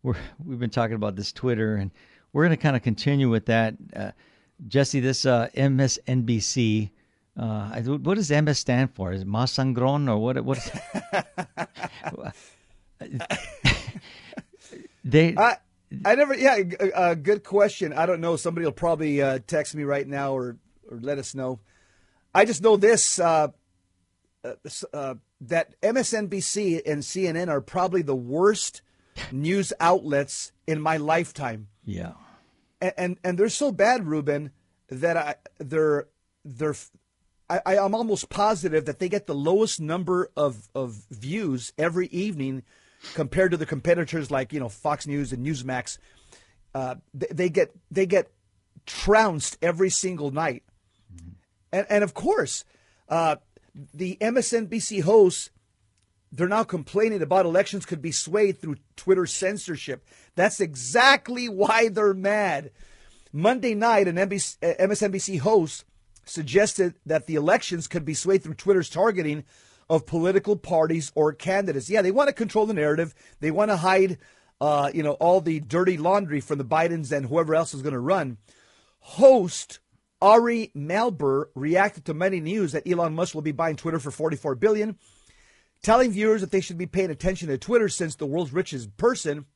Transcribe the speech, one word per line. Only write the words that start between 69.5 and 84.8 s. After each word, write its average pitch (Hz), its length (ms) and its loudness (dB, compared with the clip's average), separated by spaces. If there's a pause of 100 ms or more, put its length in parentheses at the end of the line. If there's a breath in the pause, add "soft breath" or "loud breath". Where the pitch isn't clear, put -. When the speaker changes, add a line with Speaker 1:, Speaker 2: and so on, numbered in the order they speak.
Speaker 2:
of 160 160 2
political 190 520 0
parties 160 580 0
or 151 180 2
candidates. 175 560 -2
Yeah, 202 140 2
they 180 80 2
wanna 277 220 2
control 214 340 0
the 214 80 -4
narrative. 156 400 0 (240 soft breath)
They 156 140 -2
wanna 208 240 2
hide, 185 420 2 (420 soft breath)
uh, 143 320 2
you 160 120 -2
know, 147 80 0
all 175 280 4
the 160 200 -2
dirty 170 360 0
laundry 165 440 0
from 143 180 -6
the 139 60 -4
Bidens 160 480 0
and 135 140 -2
whoever 156 280 0
else 165 180 0
is 135 100 -10
gonna 135 180 -4
run. 139 380 -2 (600 soft breath)
Host 233 800 4 (420)
Ari 233 560 6
Melber 151 800 0
reacted 165 520 0
to 160 80 -6
many 180 260 -2
news 170 320 -2
that 165 160 -6
Elon 170 260 0
Musk 170 180 -4
will 156 100 -8
be 151 100 -4
buying 160 240 -2
Twitter 160 240 -4
for 131 100 -10
forty-four 151 460 -4
billion, 214 420 0 (840 soft breath)